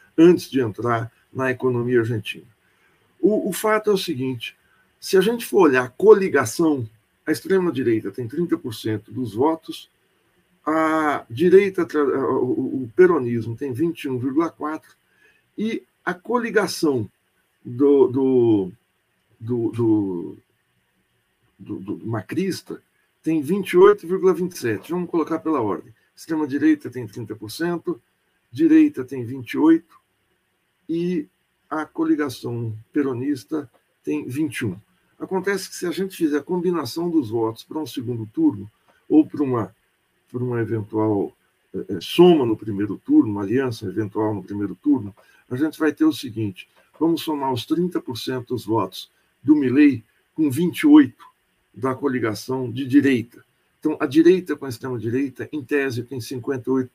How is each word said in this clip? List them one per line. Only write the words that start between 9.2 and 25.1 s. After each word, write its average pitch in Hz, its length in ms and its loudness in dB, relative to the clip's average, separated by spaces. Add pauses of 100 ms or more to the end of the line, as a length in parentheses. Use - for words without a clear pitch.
votos, - 560 -4 (760)
a 156 640 -2
direita, 180 560 4
tra-, 156 180 -2
o, 131 400 0
o, 131 400 -4
o 117 120 -12
peronismo 120 640 2
tem 139 160 -6
vinte 160 300 -4
e 143 60 -6
um 127 80 -4
vírgula 139 320 -2
quatro, 151 420 -10 (640)
e 220 260 -6 (200)
a 175 100 -4
coligação 180 960 -2 (540)
do, 135 440 4
do, 120 640 2 (640)
do, 117 340 -4
do, 101 640 -2 (1200)
do, - 200 -12
do - 280 -10
macrista 131 720 -6 (400)
tem 160 200 0
vinte 175 300 -4
e 175 60 4
oito 202 300 6
vírgula 180 260 2
vinte 170 200 -4
e - 40 -16
sete. 110 340 -4
Vamos 175 180 -6
colocar 160 300 -2